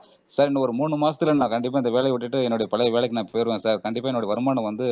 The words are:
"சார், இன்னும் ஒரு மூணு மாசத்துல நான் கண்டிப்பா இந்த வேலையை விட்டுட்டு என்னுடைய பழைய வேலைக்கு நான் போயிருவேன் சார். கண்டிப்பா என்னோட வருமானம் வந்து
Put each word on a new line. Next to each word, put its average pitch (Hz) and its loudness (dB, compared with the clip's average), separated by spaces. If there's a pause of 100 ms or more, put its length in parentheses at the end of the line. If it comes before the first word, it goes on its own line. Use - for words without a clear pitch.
(320)
"சார், 143 4
இன்னும் 139 0
ஒரு 120 0
மூணு 151 -2
மாசத்துல 151 2
நான் 127 2
கண்டிப்பா 123 0
இந்த 120 0
வேலையை 131 2
விட்டுட்டு 123 -2
என்னுடைய 113 0
பழைய 117 2
வேலைக்கு 120 0
நான் 104 -4
போயிருவேன் 113 -2
சார். 110 2
கண்டிப்பா 117 -4
என்னோட 113 -2
வருமானம் 120 0
வந்து 107 -4